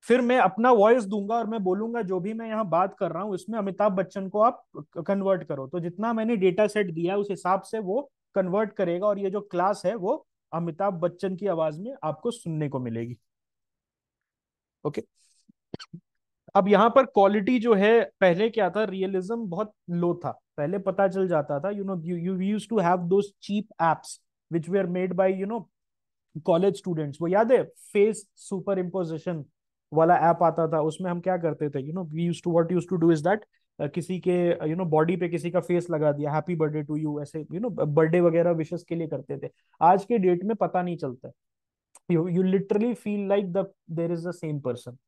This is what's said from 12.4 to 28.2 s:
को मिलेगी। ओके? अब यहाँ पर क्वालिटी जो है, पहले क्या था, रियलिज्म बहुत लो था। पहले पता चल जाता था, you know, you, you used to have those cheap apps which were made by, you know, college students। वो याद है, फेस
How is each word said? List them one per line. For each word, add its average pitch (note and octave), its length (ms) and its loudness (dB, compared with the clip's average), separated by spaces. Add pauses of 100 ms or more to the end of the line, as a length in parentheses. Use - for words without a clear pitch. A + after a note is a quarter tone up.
को C3+ 100 -6
मिलेगी। A#2 380 -6 (1700)
ओके? D3+ 180 -6 (1500)
अब G3 120 4
यहाँ G#3 220 6
पर C4 160 6
क्वालिटी G#3 540 4
जो A3+ 140 4
है, G#3 460 4
पहले F#3+ 300 4
क्या G#3+ 200 0
था, G3+ 140 -2
रियलिज्म F#3+ 640 -4
बहुत E3+ 260 -6 (160)
लो F3 360 -2
था। B2 160 -8 (160)
पहले D#3+ 220 -2
पता F#3+ 280 0
चल F#3 200 0
जाता D3 320 0
था, F#3 100 -4
you G3+ 140 -8
know, F#3+ 140 -6
you, E3+ 200 -6 (100)
you F#3+ 100 -2
used G3 360 -2
to A3+ 60 2
have F3+ 200 2
those F#3+ 260 2 (180)
cheap G3+ 200 -4 (180)
apps - 380 0 (340)
which E3 220 -4
were F#3+ 220 0
made F#3 180 -2
by, F#3+ 160 2
you F#3+ 140 -4
know, A3+ 180 -8 (840)
college F#3 320 2
students। D#3 400 -4
वो E3+ 60 -4
याद A3 240 2
है, A3 120 4
फेस - 720 0